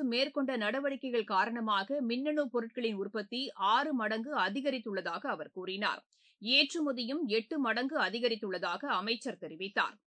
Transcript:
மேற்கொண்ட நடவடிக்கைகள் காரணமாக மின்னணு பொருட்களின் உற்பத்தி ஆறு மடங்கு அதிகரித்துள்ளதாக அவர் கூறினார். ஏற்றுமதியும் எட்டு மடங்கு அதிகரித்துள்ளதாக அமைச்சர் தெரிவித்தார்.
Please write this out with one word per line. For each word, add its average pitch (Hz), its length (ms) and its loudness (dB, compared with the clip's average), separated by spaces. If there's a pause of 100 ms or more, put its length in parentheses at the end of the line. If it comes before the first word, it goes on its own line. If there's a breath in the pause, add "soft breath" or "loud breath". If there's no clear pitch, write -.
மேற்கொண்ட 262 520 2
நடவடிக்கைகள் 240 800 0
காரணமாக 220 680 2
மின்னணு 277 520 2
பொருட்களின் 226 500 -2
உற்பத்தி 208 400 -4 (320)
ஆறு 285 200 2
மடங்கு 226 380 -2 (140)
அதிகரித்துள்ளதாக 208 760 -2 (120)
அவர் 156 220 -8
கூறினார். 190 460 -2 (400 soft breath)
ஏற்றுமதியும் 277 840 2 (140)
எட்டு 233 260 -2
மடங்கு 247 400 0
அதிகரித்துள்ளதாக 196 800 0 (180)
அமைச்சர் 226 420 -2
தெரிவித்தார். 170 540 -4 (140)